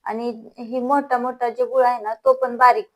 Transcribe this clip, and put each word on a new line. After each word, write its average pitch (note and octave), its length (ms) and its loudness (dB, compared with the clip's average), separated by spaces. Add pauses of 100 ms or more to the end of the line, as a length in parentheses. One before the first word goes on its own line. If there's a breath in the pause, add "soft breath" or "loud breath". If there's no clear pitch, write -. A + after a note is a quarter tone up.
आणि A#3 240 -6 (300)
ही B3 220 -6
मोठा C#4 380 0
मोठा B3 300 -4
जे A#3 160 -2
गूळ B3+ 200 2
आहे B3 180 2
ना, A3 120 -6
तो C4 180 2
पण B3+ 240 0
बारीक A3+ 400 4